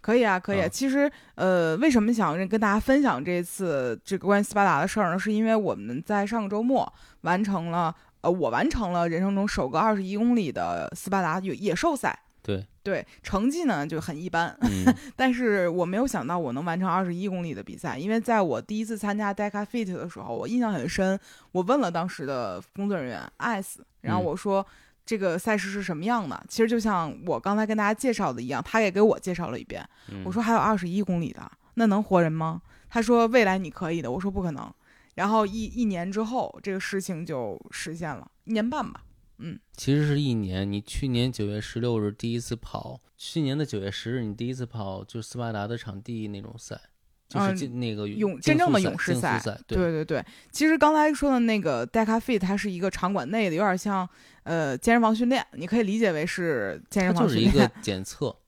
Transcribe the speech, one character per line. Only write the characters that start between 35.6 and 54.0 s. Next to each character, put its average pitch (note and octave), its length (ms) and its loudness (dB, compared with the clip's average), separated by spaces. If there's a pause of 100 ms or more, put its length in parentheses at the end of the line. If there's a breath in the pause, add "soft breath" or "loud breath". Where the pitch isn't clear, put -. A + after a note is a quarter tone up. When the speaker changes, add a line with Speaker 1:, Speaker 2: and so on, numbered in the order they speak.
Speaker 1:
一 A#3+ 180 -2
年 F#3 260 -2
之 G#3 120 -2
后， A3+ 400 -4
这 G3+ 100 -4
个 F#3+ 80 -4
事 F#3+ 220 -4
情 E3+ 200 -6
就 B2+ 380 -6 (100)
实 - 240 -8
现 E3+ 220 -8
了， D#2 100 -16 (180)
一 A3 100 -4
年 A3 160 0
半 D4 120 -2
吧。 - 200 -10 (380)
嗯。 D#3+ 200 -12 (160)
Speaker 2:
其 C3+ 180 0
实 D3+ 120 2
是 D3 120 2
一 C#3 140 0
年， G2 400 -2
你 G#2 80 -2
去 - 280 -4
年 B2 220 0
九 G#2 180 -4
月 G#2 120 -4
十 A#2 200 -8
六 A#2+ 200 0
日 G#2 100 -2
第 A#2 220 -6
一 A#2+ 80 -4
次 A#2 160 -8
跑， B2+ 420 -12 (200)
去 - 240 -4
年 C#3 160 0
的 D3+ 80 0
九 G#2 140 -6
月 G2 100 -4
十 - 200 -8
日 B2 140 -2
你 G#2 100 -4
第 A#2 140 -6
一 C3 60 -4
次 B2+ 100 -6
跑， G2 400 -8
就 A2+ 160 -10
斯 - 160 -12
巴 A#2 160 -4
达 G#2 140 -4
的 A#2 100 -6
场 G2 240 -10
地 A2 280 -8
那 G2+ 120 -8
种 G#2+ 180 -14
赛， - 220 -14 (480)
就 - 120 -4
是 G3 120 2
竞-， D#3 240 -4
Speaker 1:
嗯， B2+ 40 -4
Speaker 2:
那 A2+ 140 -2
个 G#2 140 -4
Speaker 1:
勇-， F#3 320 -2
真 D4+ 160 4
正 E4+ 160 4
的 G#3+ 80 6
勇 F#3 180 0
士 - 180 0
赛。 A#2+ 160 0
Speaker 2:
竞 - 80 0
速 - 40 -12
赛， A2 60 -2
竞 - 0 -
速 - 0 -
赛， G2 160 -10
对。 A2+ 100 -2
Speaker 1:
对， F3 140 2
对， D#3 140 -2 (180)
对。 - 20 -8 (260 loud breath)
其 - 160 2
实 D#4 120 6
刚 D4+ 160 8
才 D#4 180 6
说 C#4+ 180 2
的 B3+ 100 4
那 A3 200 2
个 B2 260 0
Deca A3 320 2
Fit， A3+ 200 0
它 F#3+ 180 0
是 G3+ 140 -4
一 F3 100 -6
个 F#3 100 0
场 F#3 220 -2
馆 C#3+ 160 -2
内 G#3 220 0
的， D#3 60 0
有 F#3+ 60 2
点 F#3+ 140 2
像， F#3+ 320 -2 (360 soft breath)